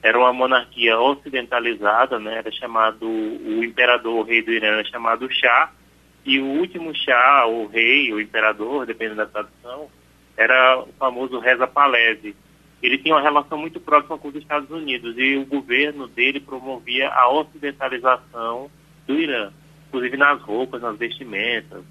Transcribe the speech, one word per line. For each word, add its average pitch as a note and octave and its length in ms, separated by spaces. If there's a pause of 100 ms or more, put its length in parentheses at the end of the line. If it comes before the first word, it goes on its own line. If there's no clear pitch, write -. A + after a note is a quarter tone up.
Era A2+ 160
uma B2+ 120
monarquia B2 680
ocidentalizada, A#2+ 1200
né? A2 180
Era A2+ 140
chamado, A2+ 560
o A2 560
imperador, A#2 500
o A2+ 80
rei A2+ 220
do A#2 80
Irã, A2 160
era G#2+ 160
chamado A#2 480
Shah, C3 400 (520)
e C3+ 160
o C3+ 60
último E3 480
Shah, B2+ 540
o A2+ 180
rei, A#2 480
o G#2+ 80
imperador, A2 640
dependendo A2 320
da G#2+ 80
tradução, B2 600 (500)
era B2+ 440
o - 80 (100)
famoso B2+ 400
Reza B2 260
Pahlavi. A#2 720 (480)
Ele B2+ 160
tinha D#3 160
uma C#3+ 60
relação D3 360
muito D#3+ 220
próxima D3+ 400
com D3+ 80
os C#3+ 80
Estados D3 340
Unidos, B2+ 480
e C3+ 180
o C3+ 120
governo C#3 600
dele C3 320
promovia B2+ 680
a B2+ 180
ocidentalização C3 1400 (380)
do C#3 120
Irã, B2 300 (380)
inclusive B2+ 280
nas C#3+ 280
roupas, A#2+ 400
nas A2+ 120
vestimentas. A2 960